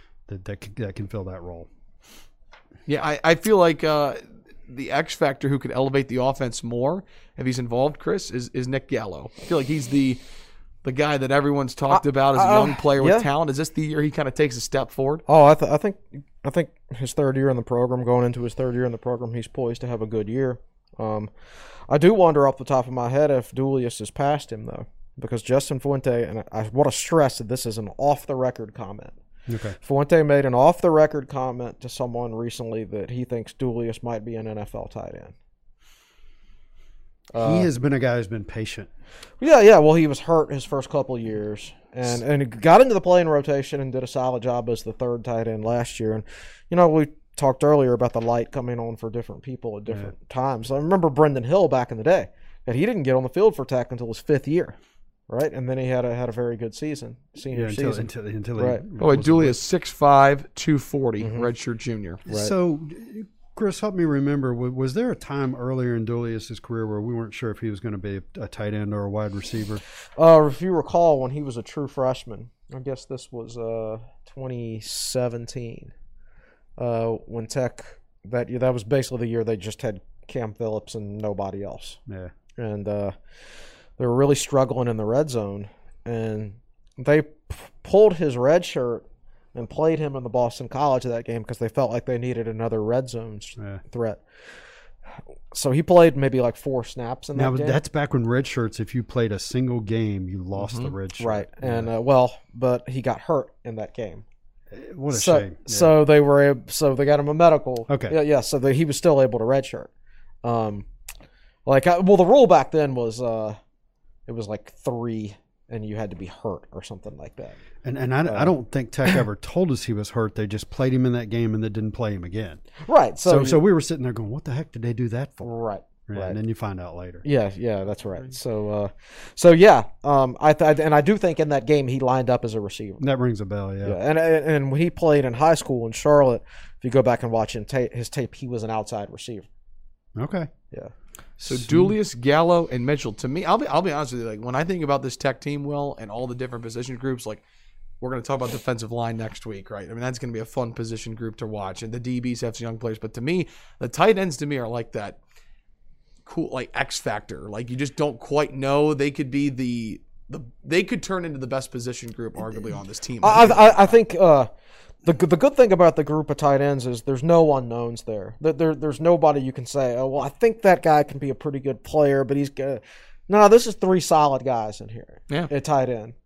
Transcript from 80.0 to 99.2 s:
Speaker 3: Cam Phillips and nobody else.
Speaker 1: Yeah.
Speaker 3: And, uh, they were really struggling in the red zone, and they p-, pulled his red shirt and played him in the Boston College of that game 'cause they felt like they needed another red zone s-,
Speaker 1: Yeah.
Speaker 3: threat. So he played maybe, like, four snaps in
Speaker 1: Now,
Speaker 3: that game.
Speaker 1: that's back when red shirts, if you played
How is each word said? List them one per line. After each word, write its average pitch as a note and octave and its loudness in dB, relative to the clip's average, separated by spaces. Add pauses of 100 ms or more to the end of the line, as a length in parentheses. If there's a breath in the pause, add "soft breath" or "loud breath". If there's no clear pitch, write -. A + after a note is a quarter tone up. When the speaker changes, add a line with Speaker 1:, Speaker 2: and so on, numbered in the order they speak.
Speaker 3:
Cam A2+ -8
Phillips G#2+ -8
and G#2 -12
nobody G2+ -6
else. - -14 (100)
Speaker 1:
Yeah. F#2 -14 (280)
Speaker 3:
And, G#2 -8
uh, G2+ -4 (840 soft breath)
they B2+ -4
were A#2+ 0
really C#3 4
struggling B2+ 0
in A2+ -2
the G#2+ -4
red C3+ 0
zone, G2+ -6 (360 soft breath)
and A2 -6 (420)
they C#3+ 2
p-, - -14 (520)
pulled G3 6
his D3 -2
red D3+ 4
shirt B2 -4 (520)
and A#2+ -10
played D#3+ 0
him D3 -6
in C3 -8
the B2 -10
Boston A#2+ -2
College C3+ 0
of B2+ -4
that A#2 -6
game A#2 -6
'cause A#2 -10
they A#2 -4
felt B2+ -2
like A#2 -6
they B2+ -4
needed A#2 -6
another A2 -4
red B2 -2
zone A2+ -12
s-, - -20
Speaker 1:
Yeah. G2+ -12 (120)
Speaker 3:
threat. A2+ -6 (1300 loud breath)
So - 0
he D3 2
played E3+ 8
maybe, C3 0
like, A#2+ 0
four C3 -6
snaps B2 -12
in C#3 -6
Speaker 1:
Now, C3 2
Speaker 3:
that C3 -2
game. D3 -2
Speaker 1:
that's D3+ 0
back D3 -4
when A#2+ 0
red B2+ 0
shirts, A2+ -6
if A2 -8
you B2 -2
played A#2 -2